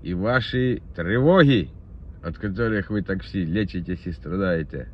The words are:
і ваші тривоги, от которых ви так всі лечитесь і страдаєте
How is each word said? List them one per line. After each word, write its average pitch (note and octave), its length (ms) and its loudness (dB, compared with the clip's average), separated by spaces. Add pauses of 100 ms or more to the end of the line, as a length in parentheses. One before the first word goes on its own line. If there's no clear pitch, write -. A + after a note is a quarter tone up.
і F2 100 -4
ваші B2 680 0 (140)
тривоги, B2+ 720 6 (560)
от F2 200 -8
которых G#2 480 -2
ви G#2 100 0
так F#2+ 220 -4
всі F2 300 -4
лечитесь F2+ 540 -4
і E2+ 60 -6
страдаєте D#2+ 800 -2